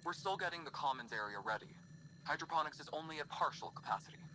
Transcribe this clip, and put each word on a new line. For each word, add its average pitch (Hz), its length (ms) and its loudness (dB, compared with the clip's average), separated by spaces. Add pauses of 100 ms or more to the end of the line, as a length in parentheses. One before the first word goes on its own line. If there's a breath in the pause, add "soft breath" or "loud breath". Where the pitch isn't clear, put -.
We're 175 80 -2
still 196 240 0
getting 170 280 0
the 143 60 -4
commons 131 420 0
area 104 320 2
ready. 107 220 4 (580)
Hydroponics 156 560 4
is 143 120 -8
only 160 280 -2
at 143 80 0
partial - 420 2
capacity. - 480 -2 (160)